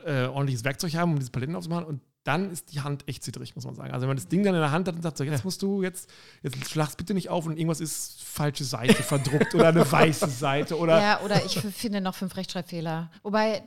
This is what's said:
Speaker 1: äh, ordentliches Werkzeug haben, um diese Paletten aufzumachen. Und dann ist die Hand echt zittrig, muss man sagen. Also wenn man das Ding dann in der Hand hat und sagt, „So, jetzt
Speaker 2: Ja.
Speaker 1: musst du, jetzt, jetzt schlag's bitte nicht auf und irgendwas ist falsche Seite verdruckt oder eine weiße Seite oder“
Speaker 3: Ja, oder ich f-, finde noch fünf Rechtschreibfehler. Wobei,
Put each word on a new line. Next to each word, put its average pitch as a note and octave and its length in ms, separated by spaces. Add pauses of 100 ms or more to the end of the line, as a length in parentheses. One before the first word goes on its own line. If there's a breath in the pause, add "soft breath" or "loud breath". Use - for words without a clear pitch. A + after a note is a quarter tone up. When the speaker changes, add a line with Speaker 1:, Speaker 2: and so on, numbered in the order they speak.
Speaker 1:
äh, C3+ 220
ordentliches C3 360
Werkzeug C#3+ 320
haben, E3+ 180
um C#3+ 60
diese B2 120
Paletten C#3 240
aufzumachen. E3+ 300
Und D3+ 160 (220)
dann F3 280
ist - 220
die C#3+ 80
Hand C#3+ 260
echt - 160
zittrig, B2+ 320
muss B2 100
man B2+ 100
sagen. C3+ 160
Also B2+ 120
wenn C3 60
man C3+ 80
das - 100
Ding F#3 160
dann F#3+ 120
in E3 60
der C#3+ 100
Hand F3+ 160
hat F3 80
und E3 60
sagt, E3 160
„So, C#3+ 60
jetzt C#3 160
Speaker 2:
Ja. - 40
Speaker 1:
musst F#3 180
du, G3 220
jetzt, F#3 260 (320 loud breath)
jetzt C3 280
schlag's D3+ 260
bitte F3 180
nicht F3+ 160
auf E3+ 160
und D#3 120
irgendwas D#3+ 240
ist - 420
falsche D3 400
Seite B2 400
verdruckt C#3+ 520
oder E3 140
eine E3 200
weiße D#3 400
Seite C#3+ 480
oder“ E3 220
Speaker 3:
Ja, G#3 220
oder G3 240
ich F#3 120
f-, F#3+ 180
finde G3+ 260
noch F#3 140
fünf F#3 220
Rechtschreibfehler. E3+ 760 (120 loud breath)
Wobei, G#3+ 440